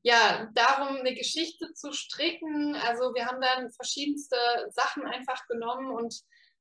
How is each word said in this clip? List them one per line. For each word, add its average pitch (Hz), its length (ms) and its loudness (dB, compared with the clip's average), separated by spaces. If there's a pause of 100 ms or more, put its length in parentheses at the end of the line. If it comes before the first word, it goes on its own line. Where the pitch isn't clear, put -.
ja, 220 520 6
darum 269 440 4
eine 254 160 0
Geschichte 330 600 -6
zu 294 200 -12
stricken. 294 800 -2
Also 240 380 0
wir 240 120 -2
haben 254 140 -4
dann 254 320 0
verschiedenste 285 640 -4 (360)
Sachen 269 340 -2
einfach 254 420 -6
genommen 247 440 -4
und 233 300 -6 (400)